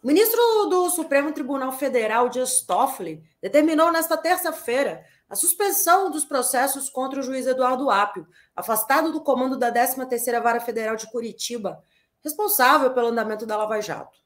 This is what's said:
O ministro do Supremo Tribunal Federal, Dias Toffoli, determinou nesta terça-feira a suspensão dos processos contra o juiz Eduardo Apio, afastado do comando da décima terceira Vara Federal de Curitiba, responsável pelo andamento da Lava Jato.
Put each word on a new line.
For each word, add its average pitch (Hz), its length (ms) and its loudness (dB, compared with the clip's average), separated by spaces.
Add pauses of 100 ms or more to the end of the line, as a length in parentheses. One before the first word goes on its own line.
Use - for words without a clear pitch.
O 220 60 -6
ministro 440 340 4 (260)
do 359 240 2
Supremo 302 420 0
Tribunal 269 400 -4
Federal, 240 560 0
Dias 247 320 -2
Toffoli, 185 600 -2 (220)
determinou 311 480 4
nesta 330 260 0
terça-feira 311 880 -2 (240)
a - 60 -12
suspensão 381 760 2
dos 302 140 -4
processos 269 640 -2
contra 269 300 -6
o 277 40 -4
juiz 262 240 -4
Eduardo 262 440 0
Apio, 202 360 0 (280)
afastado 269 580 0
do 302 80 -4
comando 262 360 0
da 240 140 0
décima 247 360 0
terceira 240 340 -2
Vara 233 200 0
Federal 226 340 -4
de 214 160 -10
Curitiba, 226 760 -8 (380)
responsável 294 720 2
pelo 240 140 2
andamento 220 360 -2
da 214 120 -4
Lava 214 240 -2
Jato. - 460 -10